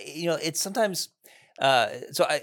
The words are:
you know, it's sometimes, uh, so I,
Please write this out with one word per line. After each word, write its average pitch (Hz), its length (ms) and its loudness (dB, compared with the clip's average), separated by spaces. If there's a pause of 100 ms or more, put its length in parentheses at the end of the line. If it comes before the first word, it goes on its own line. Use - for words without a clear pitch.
you 156 220 -8
know, 165 140 2
it's 160 180 -2
sometimes, 202 500 -2 (520)
uh, 123 280 4 (220)
so 160 140 2
I, 147 160 0